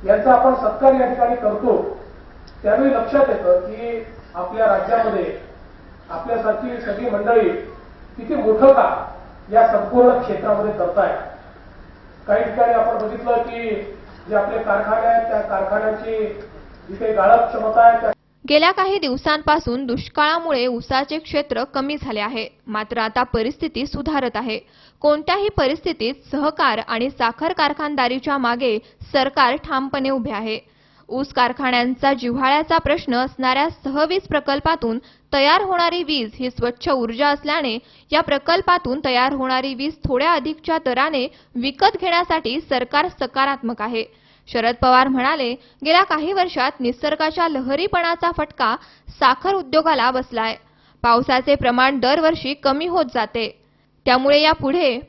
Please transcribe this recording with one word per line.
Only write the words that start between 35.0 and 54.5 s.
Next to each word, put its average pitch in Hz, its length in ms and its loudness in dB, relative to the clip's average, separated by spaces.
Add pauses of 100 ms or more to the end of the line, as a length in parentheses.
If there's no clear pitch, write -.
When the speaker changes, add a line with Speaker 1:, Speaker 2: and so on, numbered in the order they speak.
Speaker 2:
तयार 294 300 4
होणारी 349 400 0
वीज 269 320 -4
ही 254 160 -6
स्वच्छ 240 380 -4
ऊर्जा 254 400 0
असल्याने 285 500 -2 (340)
या 302 80 4
प्रकल्पातून 330 840 0
तयार 254 280 2
होणारी 262 420 -2
वीज 277 180 -4 (120)
थोड्या 285 280 2
अधिकच्या 311 540 -2
दराने 262 420 0 (260)
विकत 277 460 0
घेण्यासाठी 339 600 0
सरकार 285 480 0
सकारात्मक 269 720 -4
आहे. 226 460 -8 (240)
शरद 233 300 0
पवार 254 260 6
म्हणाले, 262 460 -2 (320)
"गेल्या 349 160 6
काही 330 300 -2
वर्षात 349 480 -2
निसर्गाच्या 311 680 -2
लहरीपणाचा 339 880 -2
फटका 277 400 -2 (320)
साखर 277 460 0
उद्योगाला 302 560 2
बसलाय. 240 460 -4 (460)
पावसाचे 254 520 4
प्रमाण 262 460 2
दरवर्षी 294 540 0
कमी 285 320 -2
होत 339 180 0 (100)
जाते, 226 460 -6 (440)
त्यामुळे 269 360 4
यापुढे 302 680 0